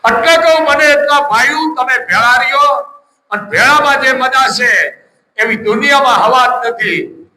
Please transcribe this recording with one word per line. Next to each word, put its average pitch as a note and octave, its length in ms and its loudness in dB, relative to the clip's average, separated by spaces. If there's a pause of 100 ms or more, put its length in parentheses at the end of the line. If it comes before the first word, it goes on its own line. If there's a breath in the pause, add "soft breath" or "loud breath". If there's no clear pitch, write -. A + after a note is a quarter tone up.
(100)
એટલે E4 260 2
કહું, D#4+ 320 2
મને C#4+ 160 0
એટલા C#4+ 360 2
ભાઈઓ, C#4+ 560 -2
તમે B3+ 300 -2
ભેળા A#3 320 2
રહ્યો, C#4+ 360 2 (560)
અને G#3 120 -6
ભેળામાં C#4 600 2
જે C4 100 0
મજા C4 360 0
છે, A3+ 580 -2 (300)
એવી A3 200 -2
દુનિયામાં A3+ 680 0
હવા B3 380 2
જ A#3 40 -6
નથી. G3+ 600 -6 (100)